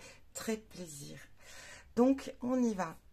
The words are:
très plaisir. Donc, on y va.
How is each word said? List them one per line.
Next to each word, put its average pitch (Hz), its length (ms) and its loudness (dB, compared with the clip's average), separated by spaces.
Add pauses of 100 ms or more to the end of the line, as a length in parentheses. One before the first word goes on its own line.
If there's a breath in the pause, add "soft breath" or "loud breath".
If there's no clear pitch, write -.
(340 loud breath)
très 220 220 -2
plaisir. 156 640 -12 (760 loud breath)
Donc, 269 360 6 (100)
on 247 200 2
y 226 120 4
va. 175 220 -4 (160)